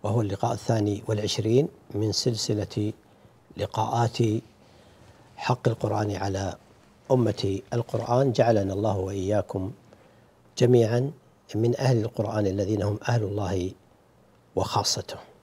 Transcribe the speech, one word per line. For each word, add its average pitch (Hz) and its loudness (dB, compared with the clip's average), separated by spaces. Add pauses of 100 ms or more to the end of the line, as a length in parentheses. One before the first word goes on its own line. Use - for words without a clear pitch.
وهو 107 0
اللقاء 107 -2
الثاني 104 0
والعشرين 110 2 (260)
من 104 0
سلسلة 107 -2 (640)
لقاءات - 0 (1200)
حق - -2
القرآن 104 -2
على 98 -4 (560)
أمة 104 2 (120)
القرآن. 120 0
جعلنا 110 4
الله 104 0
وإياكم 95 -2 (880)
جميعا 123 4 (440)
من 117 0
أهل 131 2
القرآن 107 -2
الذين 98 0
هم 104 0 (100)
أهل 120 2
الله 95 -2 (880)
وخاصته. - 0 (260)